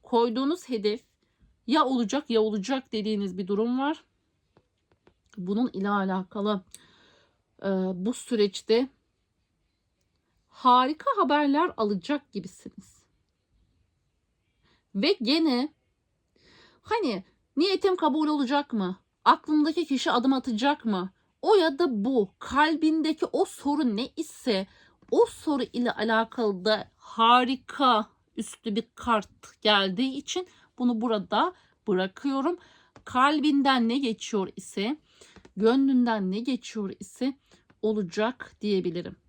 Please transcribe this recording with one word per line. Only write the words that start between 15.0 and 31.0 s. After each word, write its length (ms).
gene 520
hani 420
niyetim 380
kabul 320
olacak 460
mı? 260
Aklımdaki 600
kişi 260
adım 220
atacak 520
mı? 240
O 140
ya 240
da 260
bu 340
kalbindeki 880
o 200
soru 500
ne 200
ise 520
o 140
soru 380
ile 280
alakalı 720
da 320
harika 1120
üstü 380
bir 80
kart 680
geldiği 500
için 360
bunu 240